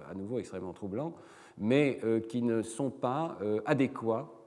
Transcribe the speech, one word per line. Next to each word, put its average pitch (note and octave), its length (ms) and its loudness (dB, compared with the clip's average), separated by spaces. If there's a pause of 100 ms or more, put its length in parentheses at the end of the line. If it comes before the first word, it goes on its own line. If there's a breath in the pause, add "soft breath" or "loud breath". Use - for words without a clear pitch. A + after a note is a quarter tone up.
à E2 60 -10
nouveau G2+ 240 -4
extrêmement F#2 340 -6
troublants, A#2+ 420 -6 (440 loud breath)
mais, C3 460 4
euh, A2+ 160 4
qui A#2 220 -2
ne A2+ 200 2
sont B2+ 280 -2
pas, C#3+ 520 -2
euh, G#2+ 240 2
adéquats B2+ 640 2 (160)